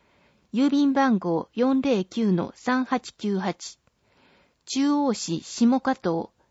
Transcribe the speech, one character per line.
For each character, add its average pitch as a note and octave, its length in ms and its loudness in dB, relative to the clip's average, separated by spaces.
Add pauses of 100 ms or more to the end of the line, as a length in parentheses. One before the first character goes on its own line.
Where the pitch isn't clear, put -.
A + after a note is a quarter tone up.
(520)
ー。 B3+ 140 2
郵 C#4+ 40 0
便 C#4+ 220 2
番 C4+ 260 2
号、 E3+ 360 -2
四 C4 260 2
零 A#3+ 240 0
九 A3 260 -2
の F3+ 240 0
三 B3+ 300 -2
八 - 300 -4
九 G3+ 240 -4
八。 - 400 -8 (880)
中 C#4+ 260 0
央 C#4+ 200 2
市 E3+ 300 -4
下 A#3+ 380 2
加 C4 140 -2
藤、 E3 340 -4 (220)